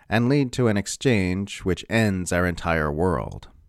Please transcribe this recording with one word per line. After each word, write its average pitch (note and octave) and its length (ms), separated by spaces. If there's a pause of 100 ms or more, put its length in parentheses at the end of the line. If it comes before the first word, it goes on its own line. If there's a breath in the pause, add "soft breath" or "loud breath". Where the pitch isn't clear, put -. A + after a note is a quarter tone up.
(100)
and A#2+ 180
lead C#3 240
to B2 160
an G#2 80
exchange G2 840
which - 280
ends G2 460
our F2 100
entire E2 480
world. D2+ 560 (200)